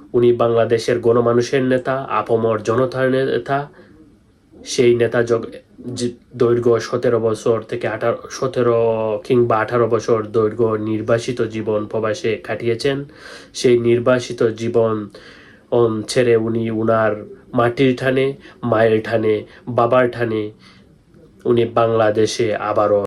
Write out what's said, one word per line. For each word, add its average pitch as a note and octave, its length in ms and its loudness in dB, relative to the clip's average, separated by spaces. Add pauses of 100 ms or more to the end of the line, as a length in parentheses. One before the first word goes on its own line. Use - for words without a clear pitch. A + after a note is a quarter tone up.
(140)
উনি A#2+ 200 6
বাংলাদেশের A#2 640 2
গণমানুষের A#2+ 640 2
নেতা, B2+ 320 0
আপামর A2 640 -2
জনতার B2+ 500 0
নেতা। C3+ 600 -2 (920)
সেই A#2+ 320 2
নেতা A#2 280 0
জগ-, A#2 240 -2 (320)
যে A#2+ 320 -6 (240)
দৈর্ঘ্য A#2+ 440 2
সতেরো A#2+ 400 -2
বছর A2 420 0
থেকে - 260 -8
আঠারো, A2 300 -4 (120)
সতেরো B2 480 0 (460)
কিংবা A#2+ 340 2
আঠারো A2+ 300 0
বছর A2 360 0
দৈর্ঘ্য A2 520 0
নির্বাসিত A2+ 640 -2
জীবন G#2+ 440 -4
প্রবাসে G#2+ 520 -4
কাটিয়েছেন। A#2 680 -4 (480)
সেই A#2+ 260 2
নির্বাসিত A#2+ 640 0
জীবন, A2 680 0 (600)
উম, A2+ 300 2
ছেড়ে A#2+ 340 2
উনি A2+ 360 -2
উনার A2 540 0 (280)
মাটির B2+ 420 2
টানে, C3 380 0 (300)
মায়ের A2 400 2
টানে, A2 420 0 (220)
বাবার B2 440 2
টানে A2 400 -4 (920)
উনি A#2+ 200 2
বাংলাদেশে A2 880 0
আবারও G#2 520 0